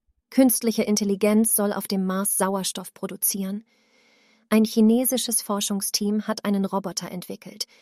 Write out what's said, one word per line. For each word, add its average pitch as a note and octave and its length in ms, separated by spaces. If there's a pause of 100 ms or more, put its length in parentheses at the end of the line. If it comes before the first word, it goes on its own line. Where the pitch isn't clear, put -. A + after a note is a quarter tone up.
(300)
Künstliche A#3 520
Intelligenz G#3 720
soll G3+ 200
auf G3 120
dem F#3+ 200
Mars F#3+ 320
Sauerstoff F#3+ 560
produzieren. G3 680 (840)
Ein A3 160
chinesisches A#3 800
Forschungsteam G#3 840
hat G#3+ 200
einen G3+ 180
Roboter F#3+ 480
entwickelt, F#3+ 540 (160)